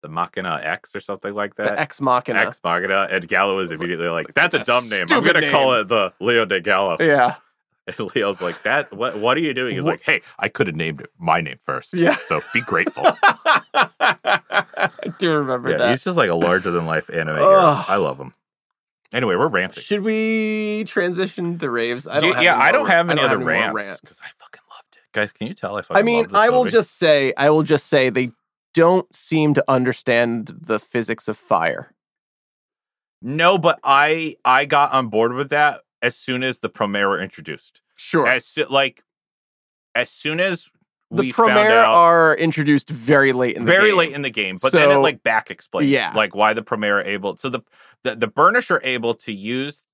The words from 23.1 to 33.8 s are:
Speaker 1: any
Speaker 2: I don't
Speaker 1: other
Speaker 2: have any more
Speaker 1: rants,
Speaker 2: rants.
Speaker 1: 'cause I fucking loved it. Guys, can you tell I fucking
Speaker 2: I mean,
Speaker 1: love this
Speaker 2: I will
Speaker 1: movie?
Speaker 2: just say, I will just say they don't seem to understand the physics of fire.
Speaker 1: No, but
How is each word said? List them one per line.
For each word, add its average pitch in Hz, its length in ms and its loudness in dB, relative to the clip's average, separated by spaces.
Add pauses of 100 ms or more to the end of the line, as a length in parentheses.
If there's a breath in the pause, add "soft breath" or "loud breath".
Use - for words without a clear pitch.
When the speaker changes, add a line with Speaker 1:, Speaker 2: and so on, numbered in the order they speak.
Speaker 1:
any 151 100 0
Speaker 2:
I - 20 2
don't 131 80 2
Speaker 1:
other 104 80 0
Speaker 2:
have - 80 -4
any 80 200 0
more - 80 -4
Speaker 1:
rants, 104 120 -6
Speaker 2:
rants. 92 140 -12
Speaker 1:
'cause - 220 -20
I - 60 -20 (100)
fucking - 300 -20
loved - 260 -20
it. - 60 -20 (100)
Guys, 104 200 -4
can 107 160 -10
you - 60 -12
tell 101 240 -10
I 95 40 -8
fucking 170 160 -2
Speaker 2:
I 202 40 6
mean, 233 220 2
Speaker 1:
love - 80 -6
this 208 80 2
Speaker 2:
I 220 100 4
will 254 140 2
Speaker 1:
movie? 214 80 -2
Speaker 2:
just 226 260 0
say, 147 400 4
I 143 140 4
will 156 120 4
just 147 240 0
say 131 220 2
they 123 220 -2 (420)
don't 170 420 2
seem 151 380 0
to 135 140 2
understand 120 800 0 (120)
the 110 200 -4
physics - 480 -6
of 107 100 -8
fire. - 560 -2 (1300)
Speaker 1:
No, 165 360 2
but 165 260 2